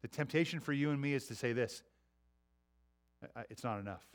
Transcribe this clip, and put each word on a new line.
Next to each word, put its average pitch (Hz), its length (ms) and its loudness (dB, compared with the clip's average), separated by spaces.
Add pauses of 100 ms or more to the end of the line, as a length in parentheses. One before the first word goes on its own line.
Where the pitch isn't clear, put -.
The 117 60 -8
temptation 156 520 2
for 147 120 -2
you 143 180 4
and 143 100 2
me 143 120 2
is 139 140 0
to 113 80 -10
say 117 180 0
this, 117 300 0 (1400)
"I, - 160 -12
I, 117 100 -8
it's 110 140 -14
not 110 160 0
enough. 101 240 -6 (100)